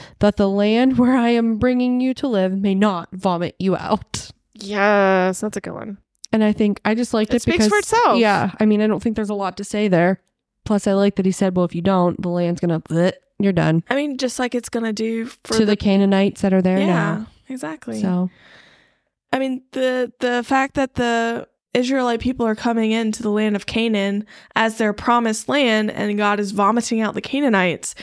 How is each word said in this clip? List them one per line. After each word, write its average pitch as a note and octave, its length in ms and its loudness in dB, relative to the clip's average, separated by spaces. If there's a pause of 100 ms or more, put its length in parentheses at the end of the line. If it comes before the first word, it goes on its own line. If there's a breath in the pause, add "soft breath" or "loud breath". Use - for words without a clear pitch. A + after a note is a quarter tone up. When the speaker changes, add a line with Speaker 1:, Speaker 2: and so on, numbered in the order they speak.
(200 loud breath)
Speaker 1:
that G#3 180 2
the G3+ 120 2
land A3 480 2
<laughs> - 0 -
where B3 180 4
I A#3+ 140 2
am A#3 280 2
bringing B3 440 0
you B3+ 140 0
to - 120 -4
live F#3+ 300 0
may G3 160 0
not F#3+ 400 0
vomit F3+ 460 -4
you F#3 180 0
out." - 540 -6 (220)
Speaker 2:
Yes, G3 880 0
that's G#3+ 160 -6
a G3 40 -8
good - 120 -10
one. G3+ 240 -12 (360)
Speaker 1:
And A3 100 4
I G#3+ 100 2
think G#3 320 -2
I G#3+ 100 0
just A#3+ 180 -4
liked G#3+ 200 0
Speaker 2:
It A#3+ 40 2
Speaker 1:
it - 60 -2
Speaker 2:
speaks E4 140 0
Speaker 1:
because G#3+ 120 4
Speaker 2:
for G#4 80 4
itself. G#4+ 420 2
Speaker 1:
Yeah, G3+ 400 2
I G#3+ 60 2
mean, G#3+ 160 2
I G#3+ 60 2
don't G#3 140 0
think A3 140 -2
there's G#3+ 140 -4
a G#3+ 60 -2
lot G3 220 -6
to G3+ 60 -8
say G#3 240 -2
there. F3+ 340 2 (440)
Plus, G#3 220 0
I G3 60 2
like G3 240 2
that F#3+ 80 0
he F#3+ 60 2
said, F#3 240 0
"Well, F3+ 100 2
if E3+ 100 -6
you E3+ 60 -6
don't, F3+ 400 2
the F3+ 80 -4
land's F3 320 -2
gonna, E3+ 180 0
bleh, E3+ 340 0 (260)
you're G3 140 2
done." D#3+ 360 2
Speaker 2:
I B3 60 2
mean, C#4+ 220 -2
just B3+ 220 -4
like B3 160 -2
it's A#3 140 -6
gonna A3+ 240 -4
do A3+ 340 -4
for - 260 -12
Speaker 1:
To A3 60 2
the A3 80 6
Speaker 2:
the G#3 100 2
Speaker 1:
Canaanites G3 640 2
that G3 120 2
are F#3+ 100 4
there F#3 160 2
Speaker 2:
Yeah, G3 80 2
Speaker 1:
now. G3+ 400 0 (200)
Speaker 2:
exactly. C4 540 -10
Speaker 1:
So. F3+ 280 0 (1040 soft breath)
Speaker 2:
I C4+ 60 0
mean, C4 320 -4
the, B3+ 480 -2
the B3 260 -2
fact C4+ 300 0
that C4+ 200 -2
the A#3 520 -2 (260)
Israelite B3 460 0
people B3 260 -4
are A3 80 0
coming A3+ 380 -2
into A3 320 -2
the A3 60 -2
land G#3+ 260 0
of F#3+ 100 -6
Canaan G#3 600 -2 (320 loud breath)
as A3 200 0
their G#3+ 140 0
promised A3+ 560 0
land A3+ 420 0
and G#3 280 -4
God G#3 240 0
is G3+ 100 -4
vomiting A3 480 0
out G#3+ 140 -2
the - 80 -6
Canaanites A3+ 800 0